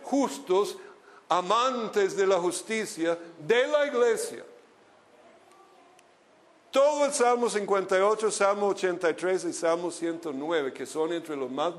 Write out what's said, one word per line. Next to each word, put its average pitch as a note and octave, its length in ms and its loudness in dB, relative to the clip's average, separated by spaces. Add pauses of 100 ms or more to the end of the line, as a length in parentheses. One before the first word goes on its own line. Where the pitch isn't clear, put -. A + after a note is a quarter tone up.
justos, G3+ 720 0 (540)
amantes G3+ 840 2
de G3 120 2
la F#3+ 120 4
justicia E3+ 800 -2 (200)
de A3+ 300 2
la D4 180 2
iglesia. A#3+ 580 0 (2250)
Todo C#4+ 360 4
el C4 80 -2
Salmo A#3+ 340 2
cincuenta G3 480 0
y F#3 60 4
ocho, G#3+ 280 2
Salmo G3+ 380 2
ochenta F3+ 400 0
y D3+ 60 2
tres F3+ 300 -2
y E3+ 100 -4
Salmo E3+ 360 0
ciento E3 400 -6
nueve, C#3+ 440 -2
que C3 100 -10
son D#3+ 300 -4
entre D#3+ 220 -6
los C3 140 -4
más D3 280 -2